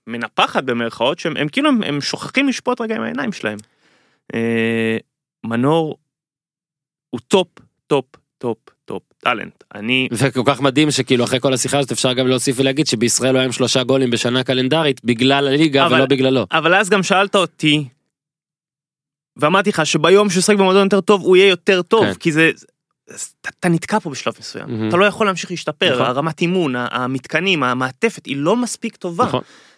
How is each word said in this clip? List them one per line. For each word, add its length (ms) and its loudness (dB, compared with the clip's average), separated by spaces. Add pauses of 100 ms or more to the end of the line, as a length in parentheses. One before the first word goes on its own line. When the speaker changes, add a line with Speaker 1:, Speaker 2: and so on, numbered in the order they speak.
Speaker 1:
מנפחת 580 -2
במרכאות, 540 -2
שהם, 180 -6
הם 120 -2
כאילו, 200 -2
הם, 140 2
הם 180 -4
שוכחים 480 -4
לשפוט 320 -4
רגע 160 -6
עם 60 -6
העיניים 300 -6
שלהם. 260 -8 (760)
אה... 640 -2 (500)
מנור 520 0 (1120)
הוא 180 -8
טופ, 200 2 (380)
טופ, 180 0 (340)
טופ, 200 -6 (260)
טופ 180 -10 (160)
טאלנט. 460 -4 (100)
אני 380 -2
Speaker 2:
וכל 340 -2
כך 140 0
מדהים 300 2
שכאילו 340 0
אחרי 160 -2
כל 120 0
השיחה 260 -2
הזאת 140 -2
אפשר 200 -2
גם 140 -2
להוסיף 320 0
ולהגיד 280 0
שבישראל 440 0
הוא 80 2
היה 80 2
עם 60 -4
שלושה 300 0
גולים 280 0
בשנה 340 0
קלנדרית, 600 0
בגלל 440 2
הליגה 380 2
Speaker 1:
אבל 100 2
Speaker 2:
ולא 100 2
בגללו. 460 2
Speaker 1:
אבל 220 2
אז 160 2
גם 120 2
שאלת 340 2
אותי, 520 0 (1500)
ואמרתי 340 2
לך 160 0
שביום 440 4
שהוא 100 0
ישחק 160 2
במועדון 280 4
יותר 160 2
טוב, 220 2
הוא 140 4
יהיה 120 6
יותר 340 2
טוב, 220 2
Speaker 2:
כן. 100 0
Speaker 1:
כי 180 -2
זה, 180 4 (880)
אתה, 100 -12 (100)
אתה 80 -2
נתקע 320 0
פה 100 -10
בשלב 280 -6
מסוים. 300 -14
Speaker 2:
מהמם. 200 -4
Speaker 1:
אתה 80 0
לא 80 4
יכול 220 0
להמשיך 240 -4
להשתפר, 440 -2
Speaker 2:
נכון. 120 0
Speaker 1:
הרמת 340 -4
אימון, 360 0
ה-, 140 -4
המתקנים, 720 -2
המעטפת, 640 -4
היא 100 -6
לא 200 0
מספיק 400 -6
טובה. 280 -4
Speaker 2:
נכון. 180 -2 (360)